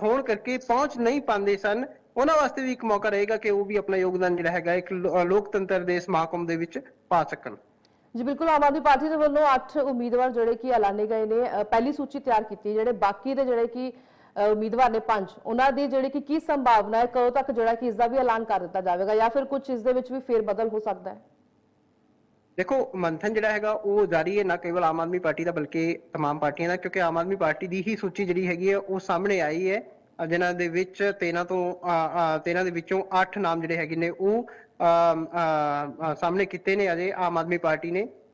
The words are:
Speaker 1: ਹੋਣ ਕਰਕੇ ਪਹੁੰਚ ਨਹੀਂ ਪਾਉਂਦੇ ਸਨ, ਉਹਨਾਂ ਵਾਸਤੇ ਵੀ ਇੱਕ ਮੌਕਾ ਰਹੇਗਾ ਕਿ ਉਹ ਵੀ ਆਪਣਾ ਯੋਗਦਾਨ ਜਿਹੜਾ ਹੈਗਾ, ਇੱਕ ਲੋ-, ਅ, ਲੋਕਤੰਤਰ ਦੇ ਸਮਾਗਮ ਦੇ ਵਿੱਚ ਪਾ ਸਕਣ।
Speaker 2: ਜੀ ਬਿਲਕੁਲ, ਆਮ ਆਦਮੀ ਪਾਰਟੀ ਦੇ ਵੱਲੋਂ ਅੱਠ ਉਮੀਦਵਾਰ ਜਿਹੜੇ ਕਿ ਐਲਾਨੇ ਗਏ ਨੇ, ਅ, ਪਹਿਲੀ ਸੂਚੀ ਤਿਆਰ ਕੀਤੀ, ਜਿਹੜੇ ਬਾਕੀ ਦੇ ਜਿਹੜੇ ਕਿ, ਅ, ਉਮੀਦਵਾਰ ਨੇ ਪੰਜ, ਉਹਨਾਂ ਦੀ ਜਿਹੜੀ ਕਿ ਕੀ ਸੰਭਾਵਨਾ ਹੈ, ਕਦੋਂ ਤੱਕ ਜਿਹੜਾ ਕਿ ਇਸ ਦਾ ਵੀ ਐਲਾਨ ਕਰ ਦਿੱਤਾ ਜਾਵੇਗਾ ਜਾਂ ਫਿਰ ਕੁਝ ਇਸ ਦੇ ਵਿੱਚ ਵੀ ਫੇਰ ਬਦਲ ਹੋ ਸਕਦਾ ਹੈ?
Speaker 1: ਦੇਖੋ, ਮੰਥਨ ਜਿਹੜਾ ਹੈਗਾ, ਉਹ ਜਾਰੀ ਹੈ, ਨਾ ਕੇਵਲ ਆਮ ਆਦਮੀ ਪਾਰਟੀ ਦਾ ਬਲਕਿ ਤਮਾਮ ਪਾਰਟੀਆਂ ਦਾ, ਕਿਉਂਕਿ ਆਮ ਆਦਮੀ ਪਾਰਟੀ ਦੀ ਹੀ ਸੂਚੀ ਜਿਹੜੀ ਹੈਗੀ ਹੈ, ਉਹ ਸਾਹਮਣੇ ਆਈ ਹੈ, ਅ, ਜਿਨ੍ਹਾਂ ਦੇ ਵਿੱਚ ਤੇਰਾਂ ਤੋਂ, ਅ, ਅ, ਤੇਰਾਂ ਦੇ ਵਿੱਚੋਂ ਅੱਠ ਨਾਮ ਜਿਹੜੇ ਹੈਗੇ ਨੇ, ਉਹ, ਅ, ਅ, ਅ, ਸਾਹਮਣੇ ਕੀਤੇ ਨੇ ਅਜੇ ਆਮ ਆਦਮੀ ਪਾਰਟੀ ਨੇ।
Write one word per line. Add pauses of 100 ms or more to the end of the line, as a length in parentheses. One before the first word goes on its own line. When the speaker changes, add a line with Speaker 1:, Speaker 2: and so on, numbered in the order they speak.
Speaker 1:
ਹੋਣ
ਕਰਕੇ
ਪਹੁੰਚ
ਨਹੀਂ
ਪਾਉਂਦੇ
ਸਨ, (320)
ਉਹਨਾਂ
ਵਾਸਤੇ
ਵੀ
ਇੱਕ
ਮੌਕਾ
ਰਹੇਗਾ
ਕਿ
ਉਹ
ਵੀ
ਆਪਣਾ
ਯੋਗਦਾਨ
ਜਿਹੜਾ
ਹੈਗਾ,
ਇੱਕ
ਲੋ-,
ਅ,
ਲੋਕਤੰਤਰ
ਦੇ
ਸਮਾਗਮ
ਦੇ
ਵਿੱਚ (300)
ਪਾ
ਸਕਣ। (600)
Speaker 2:
ਜੀ
ਬਿਲਕੁਲ,
ਆਮ
ਆਦਮੀ
ਪਾਰਟੀ
ਦੇ
ਵੱਲੋਂ
ਅੱਠ
ਉਮੀਦਵਾਰ
ਜਿਹੜੇ
ਕਿ
ਐਲਾਨੇ
ਗਏ
ਨੇ,
ਅ,
ਪਹਿਲੀ
ਸੂਚੀ
ਤਿਆਰ
ਕੀਤੀ,
ਜਿਹੜੇ
ਬਾਕੀ
ਦੇ
ਜਿਹੜੇ
ਕਿ, (440)
ਅ,
ਉਮੀਦਵਾਰ
ਨੇ
ਪੰਜ, (180)
ਉਹਨਾਂ
ਦੀ
ਜਿਹੜੀ
ਕਿ
ਕੀ
ਸੰਭਾਵਨਾ
ਹੈ,
ਕਦੋਂ
ਤੱਕ
ਜਿਹੜਾ
ਕਿ
ਇਸ
ਦਾ
ਵੀ
ਐਲਾਨ
ਕਰ
ਦਿੱਤਾ
ਜਾਵੇਗਾ
ਜਾਂ
ਫਿਰ
ਕੁਝ
ਇਸ
ਦੇ
ਵਿੱਚ
ਵੀ
ਫੇਰ
ਬਦਲ
ਹੋ
ਸਕਦਾ
ਹੈ? (1400)
Speaker 1:
ਦੇਖੋ,
ਮੰਥਨ
ਜਿਹੜਾ
ਹੈਗਾ,
ਉਹ
ਜਾਰੀ
ਹੈ,
ਨਾ
ਕੇਵਲ
ਆਮ
ਆਦਮੀ
ਪਾਰਟੀ
ਦਾ
ਬਲਕਿ (140)
ਤਮਾਮ
ਪਾਰਟੀਆਂ
ਦਾ,
ਕਿਉਂਕਿ
ਆਮ
ਆਦਮੀ
ਪਾਰਟੀ
ਦੀ
ਹੀ
ਸੂਚੀ
ਜਿਹੜੀ
ਹੈਗੀ
ਹੈ,
ਉਹ
ਸਾਹਮਣੇ
ਆਈ
ਹੈ, (400)
ਅ,
ਜਿਨ੍ਹਾਂ
ਦੇ
ਵਿੱਚ
ਤੇਰਾਂ
ਤੋਂ,
ਅ, (580)
ਅ,
ਤੇਰਾਂ
ਦੇ
ਵਿੱਚੋਂ (180)
ਅੱਠ
ਨਾਮ
ਜਿਹੜੇ
ਹੈਗੇ
ਨੇ,
ਉਹ,
ਅ,
ਅ,
ਅ,
ਸਾਹਮਣੇ
ਕੀਤੇ
ਨੇ
ਅਜੇ
ਆਮ
ਆਦਮੀ
ਪਾਰਟੀ
ਨੇ। (260)